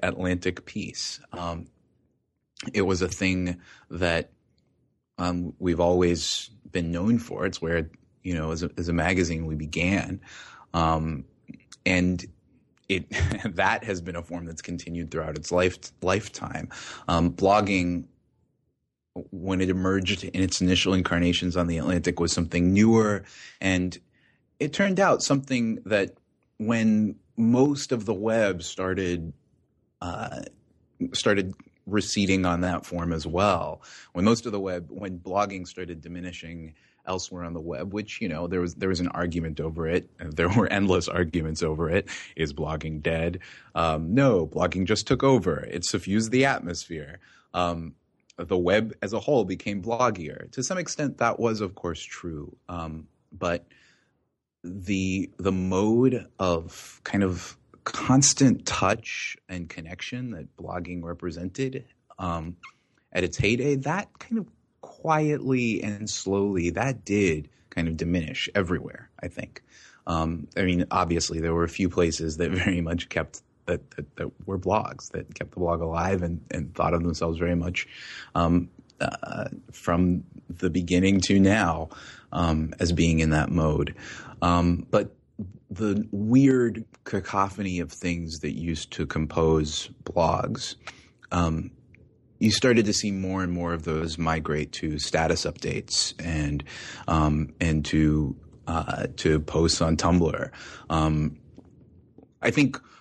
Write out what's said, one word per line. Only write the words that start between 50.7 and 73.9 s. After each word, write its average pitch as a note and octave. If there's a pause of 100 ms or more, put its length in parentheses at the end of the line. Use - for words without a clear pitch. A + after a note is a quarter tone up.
extent, D3
that A#2
was, A2
of F#2+
course, E2+
true. - (140)
Um, D#2+ (240)
but F2 (960)
the, F#2+
the F#2+
mode G#2+ (120)
of F2
kind G2+
of F2+ (260)
constant -
touch - (140)
and F2
connection A2
that -
blogging F2+
represented, F2+ (320)
um, E2+ (560)
at F2+
its -
heyday, B2
that D3+ (100)
kind A3+
of F#3 (360)
quietly C3+
and G#2
slowly, F#2+
that A2
did F2+ (220)
kind E2+
of D#2+
diminish E2+
everywhere, - (100)
I F2
think. - (420)
Um, E2
I G2
mean, F2+
obviously, E2+
there E2
were E2+
a E2
few F#2
places D#2+
that E2
<laughs> F2+
very F2+
much E2
kept, - (240)
that, E2